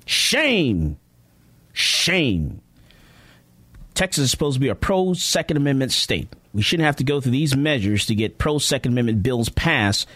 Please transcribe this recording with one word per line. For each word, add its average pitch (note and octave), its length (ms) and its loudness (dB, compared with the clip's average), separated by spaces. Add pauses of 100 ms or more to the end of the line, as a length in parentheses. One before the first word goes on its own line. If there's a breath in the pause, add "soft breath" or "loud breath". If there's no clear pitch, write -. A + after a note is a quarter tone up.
Shame. D3 920 0 (760)
Shame. B2 880 0 (1300 soft breath)
Texas F3+ 300 0
is B2+ 60 2
supposed D3 240 0
to B2+ 60 0
be C3+ 80 2
a G2+ 60 0
pro-Second F3+ 840 0
Amendment C#3 360 0
state. - 360 -2 (260)
We G#2 80 0
shouldn't D#3 240 0
have D3 100 0
to C3+ 80 -2
go C#3+ 160 0
through B2 120 0
these C#3 220 0
measures B2+ 520 0
to A2+ 80 0
get G#2 240 -2
pro-Second C#3+ 540 0
Amendment A#2 300 0
bills A#2+ 280 0
passed, A#2 640 2